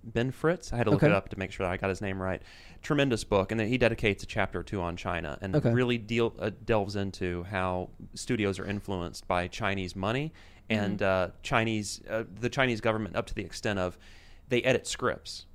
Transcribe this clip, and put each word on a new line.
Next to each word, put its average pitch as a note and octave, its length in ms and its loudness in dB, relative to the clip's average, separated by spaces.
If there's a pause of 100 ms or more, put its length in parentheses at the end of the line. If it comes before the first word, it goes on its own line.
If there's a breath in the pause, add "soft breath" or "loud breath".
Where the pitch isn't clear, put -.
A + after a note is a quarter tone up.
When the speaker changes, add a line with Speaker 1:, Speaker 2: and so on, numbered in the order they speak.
Speaker 1:
Ben A#2 280 0
Fritz. - 400 -2
I A#2+ 60 -2
had A#2 80 2
to G#2 60 6
look G2 120 6
Speaker 2:
Okay. - 80 8
Speaker 1:
it - 40 6
up F#2+ 140 0
to - 100 -8
make F#2+ 120 -4
sure G2 140 -2
that F2 60 0
I F#2 40 -2
got G2 140 0
his F2+ 120 0
name F#2+ 200 -4
right. F#2 200 -2 (400 loud breath)
Tremendous C#3 440 2
book, G2 260 4
and A2 80 0
then G#2+ 80 2
he B2+ 100 2
dedicates A2+ 460 2
a - 20 -10
chapter F#2+ 340 -2
or E2+ 40 -6
two G2+ 160 -4
on F2 160 -2
China E2 460 -4
and F#2+ 120 -4
Speaker 2:
Okay. A#2+ 200 4
Speaker 1:
really B2 240 4
deal, A2+ 420 2
uh, G2+ 120 -2 (120)
delves G#2 320 2
into F#2 480 -2
how F#2 460 -2 (260)
studios G2+ 420 0
are F#2+ 80 -8
influenced G2 600 -4
by F2+ 200 2
Chinese F#2+ 500 -4
money B2 340 -2 (380 loud breath)
and, G#2 300 0
Speaker 3:
Mm-hmm. F#2+ 300 4
Speaker 1:
uh, - 40 -12 (100)
Chinese, A2+ 560 0 (100)
uh, A2+ 140 -4 (160)
the A#2+ 100 -2
Chinese B2 300 2
government G#2+ 380 0
up A#2 80 0
to - 100 -10
the G#2 80 -4
extent G2 360 -2
of F2+ 180 0 (500 loud breath)
they B2 140 4
edit B2 260 2
scripts. - 680 -4